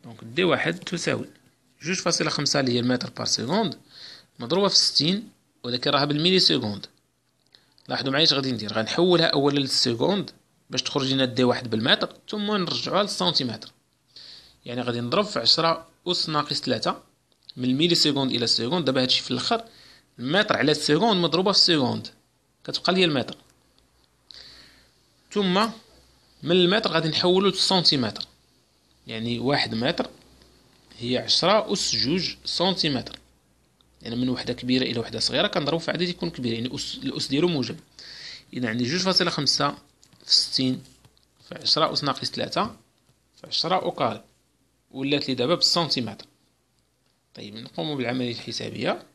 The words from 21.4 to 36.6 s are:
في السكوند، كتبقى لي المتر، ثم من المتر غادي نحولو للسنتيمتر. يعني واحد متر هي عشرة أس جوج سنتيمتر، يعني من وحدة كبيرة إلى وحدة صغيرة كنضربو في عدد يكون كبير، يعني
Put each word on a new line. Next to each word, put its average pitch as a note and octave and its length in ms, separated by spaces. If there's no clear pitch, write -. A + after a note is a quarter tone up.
في F#3 60
السكوند، B2 500
كتبقى - 300
لي F#3 120
المتر، C#3 320
ثم G3 360
من C#3+ 80
المتر F3+ 400
غادي D#3+ 180
نحولو F#3 380
للسنتيمتر. D#3 800
يعني A#2 320
واحد A#2+ 360
متر B2+ 340
هي A#2+ 180
عشرة F#3 560
أس - 220
جوج C3+ 400
سنتيمتر، E3 720
يعني A2+ 140
من B2+ 140
وحدة B2 240
كبيرة B2+ 300
إلى A#2 160
وحدة A2+ 200
صغيرة D3+ 280
كنضربو D#3+ 320
في D#3 120
عدد D#3 100
يكون F3 280
كبير، A#2+ 240
يعني A#2 220